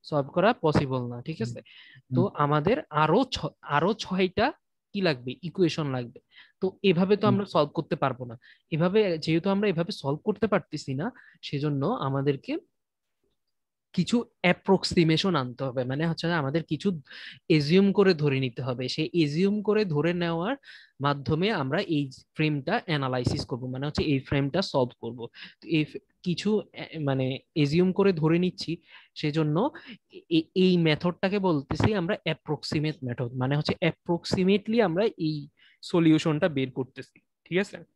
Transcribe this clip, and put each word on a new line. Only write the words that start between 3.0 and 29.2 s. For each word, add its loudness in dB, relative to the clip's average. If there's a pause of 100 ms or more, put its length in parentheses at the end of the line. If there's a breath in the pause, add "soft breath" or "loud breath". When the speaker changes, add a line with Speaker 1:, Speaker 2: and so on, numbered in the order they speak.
Speaker 1:
ছ-, -6 (140)
আরো 2
ছয়টা 0 (480)
কি -4
লাগবে? 0 (100)
equation 0
লাগবে। -6 (400 loud breath)
তো -2 (160)
এভাবে 4
তো -4
Speaker 2:
হুম। 6
Speaker 1:
আমরা 2
solve 2
করতে -4
পারবো -2
না। -12 (380 soft breath)
এভাবে 2 (180)
যেহেতু 0
আমরা 0
এভাবে -2
solve -4
করতে -2
পারতেছি -4
না, -4 (360 loud breath)
সেজন্য -2 (180)
আমাদেরকে -2 (1400)
কিছু 0 (240)
approximation 2
আনতে -4
হবে, -4
মানে -2
হচ্ছে -4
যে 0
আমাদের -2
কিছু -4 (600 loud breath)
assume 4
করে 4
ধরে 0
নিতে -4
হবে। -4
সেই -4
assume 2
করে 2
ধরে 0
নেওয়ার -2 (460 loud breath)
মাধ্যমে 0
আমরা -2
এই 0 (300)
ফ্রেমটা -2 (120)
analysis -2
করব, -8
মানে -6
হচ্ছে -2
এই 2
ফ্রেমটা 0
solve 0 (100)
করব। -10 (380 loud breath)
তো -20
এই 2
ফ-, -10 (220)
কিছু -2 (300)
এ-, -14 (100)
মানে 0 (280)
assume 2
করে 2
ধরে 2
নিচ্ছি, -2 (420 loud breath)
সেজন্য 0 (720 loud breath)